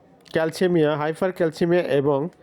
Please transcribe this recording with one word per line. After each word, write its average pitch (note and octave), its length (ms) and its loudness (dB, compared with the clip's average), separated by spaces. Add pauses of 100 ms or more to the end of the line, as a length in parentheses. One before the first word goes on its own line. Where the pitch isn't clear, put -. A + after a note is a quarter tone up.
(320)
ক্যালসিয়ামিয়া, D#3+ 680 0
হাইপারক্যালসিয়ামিয়া E3+ 840 -2
এবং C#3+ 460 0 (140)